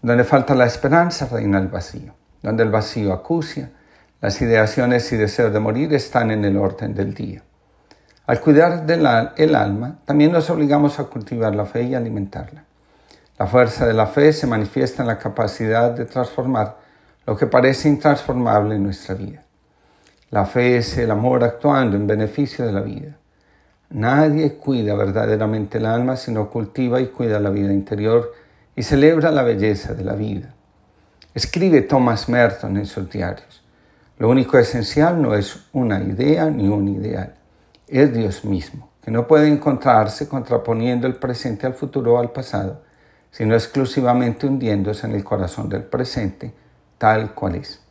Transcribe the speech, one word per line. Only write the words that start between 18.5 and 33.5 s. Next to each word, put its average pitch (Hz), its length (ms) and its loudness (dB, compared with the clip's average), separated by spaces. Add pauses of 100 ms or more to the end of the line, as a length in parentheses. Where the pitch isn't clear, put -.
en 98 80 -2
nuestra 98 320 -6
vida. 95 280 -14 (840)
La 104 160 0
fe 123 320 2
es 117 200 -2
el 117 140 0
amor 120 320 2
actuando 123 540 0
en 104 100 -2
beneficio 110 580 -2
de 110 60 -2
la 98 100 -2
vida. 143 360 -10 (720)
Nadie 147 680 2
cuida 110 400 -2
verdaderamente 107 840 -2
el 110 80 -2
alma 123 320 -2
si 123 140 -8
no 107 180 -4
cultiva 123 520 -2
y 127 60 -2
cuida 113 320 -2
la 104 100 0
vida 98 240 0
interior 107 580 0 (440)
y 123 80 -4
celebra 156 480 4
la 143 120 2
belleza 107 500 0
de 104 100 -8
la 95 100 -4
vida. 104 400 -8 (800)
Escribe 170 480 2
Thomas 123 460 2
Merton 120 500 0
en 104 80 -4
sus 95 240 -10
diarios: - 540 -10 (540)